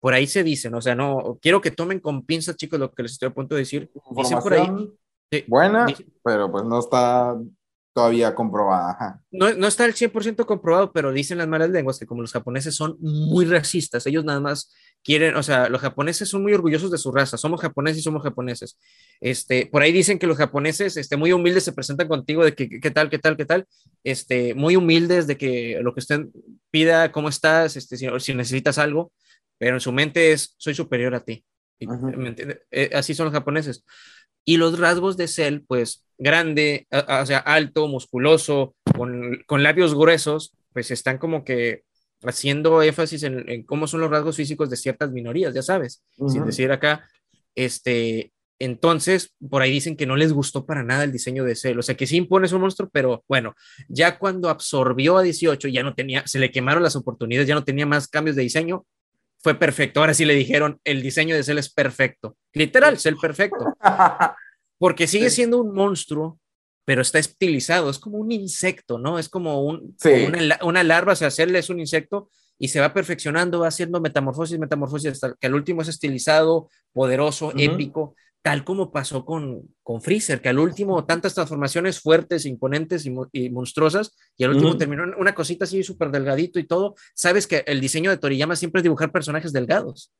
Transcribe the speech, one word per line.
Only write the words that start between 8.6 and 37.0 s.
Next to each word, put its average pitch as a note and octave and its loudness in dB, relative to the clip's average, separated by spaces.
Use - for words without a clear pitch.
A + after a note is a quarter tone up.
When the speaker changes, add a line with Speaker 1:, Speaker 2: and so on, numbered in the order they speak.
Speaker 2:
Ajá. G2+ -10
Speaker 1:
No, F#3+ 2
no F#3 0
está A3+ 2
al A#3 4
cien A#3 0
por A3 -4
ciento A3+ -2
comprobado, F#3+ 2
pero C#3 0
dicen C#3+ -4
las E3 -2
malas D#3+ 2
lenguas C#3 -2
que - -14
como A#2+ -8
los A2+ -10
japoneses C3 -6
son D#3 -4
muy D#3 2
racistas, E3 0
ellos D3+ 0
nada C#3+ -2
más C#3+ -6
quieren, D3+ 4
o D3+ 0
sea, B2+ 2
los B2 -2
japoneses D#3 -4
son G3 -2
muy G#3 2
orgullosos E3+ 0
de E3+ -2
su C3 -6
raza, C3 0
"Somos D#3 -4
japoneses D#3 -2
y D#3 -8
somos D#3 -4
japoneses". B2 -8
Este, B2+ 0
por D3 2
ahí D#3+ 6
dicen F#3 4
que F#3 0
los D#3 2
japoneses, D3+ -2
este, C#3+ -4
muy E3 4
humildes F3+ 4
se E3+ -6
presentan C#3+ -4
contigo D#3 0
de D3+ 4
que, B2+ -4
que, - -14
"¿Qué D3+ -2
tal, D3+ 2
qué D3+ -2
tal, D#3 2
qué D3+ -4
tal?". F3 0
Este, B2 -2
muy D#3 4
humildes E3+ 4
de C#3+ -2
que A#2+ -4
lo B2 0
que C3+ -8
usted D3 -2
pida, E3 4
"¿Cómo D3+ -2
estás?", D#3 2
este, B2+ -12
si, B2+ -6
si C3+ -6
necesitas B2+ -2
algo, D3+ -2
pero B2 0
en B2 -4
su B2+ -4
mente D#3 4
es, - -2
"Soy D3+ -6
superior B2+ -2
a A#2+ -4
ti". - -14
Y, - -14
Speaker 2:
Ujú. B2 -8
Speaker 1:
¿me B2+ -6
entiende? A#2 -12
Eh, C3+ -2
así C#3 -2
son D#3+ -4
los D3 -4
japoneses. D3 -4
Y E3 4
los E3 2
rasgos F3 2
de E3+ -2
Cell, D3 -2
pues, A#2+ -4
grande, D3 0
a-, C#3 0